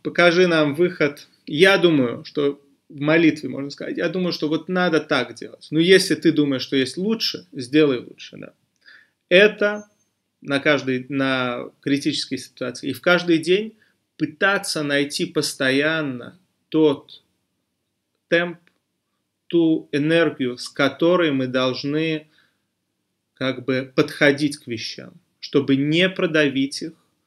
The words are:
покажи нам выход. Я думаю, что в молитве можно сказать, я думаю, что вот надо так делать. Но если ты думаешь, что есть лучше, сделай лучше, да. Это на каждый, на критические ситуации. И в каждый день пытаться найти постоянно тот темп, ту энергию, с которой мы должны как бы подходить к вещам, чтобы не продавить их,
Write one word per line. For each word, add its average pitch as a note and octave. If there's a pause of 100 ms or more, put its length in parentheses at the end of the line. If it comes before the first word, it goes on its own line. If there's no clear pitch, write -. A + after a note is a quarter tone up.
покажи F3
нам D3+
выход. E3 (180)
Я F#3
думаю, D#3
что C#3+ (280)
в D3+
молитве D3+
можно C#3
сказать, C#3
я F3
думаю, F3
что D#3
вот D#3+
надо F3+
так C3+
делать. -
Но D3+
если F#3
ты D#3
думаешь, C#3
что -
есть C3
лучше, A3
сделай C3+
лучше, -
да. - (760)
Это G#3 (540)
на C#3
каждый, C3
на C3 (120)
критические C#3+
ситуации. B2+
И C3+
в -
каждый E3+
день F#3+ (400)
пытаться F#3+
найти C#3+
постоянно C#3+ (300)
тот D3+ (1040)
темп, F3 (880)
ту E3
энергию, D3
с -
которой E3
мы C3
должны C#3+ (1080)
как B2+
бы C3+
подходить C#3+
к -
вещам, - (260)
чтобы C3+
не D#3
продавить D3
их, E3 (340)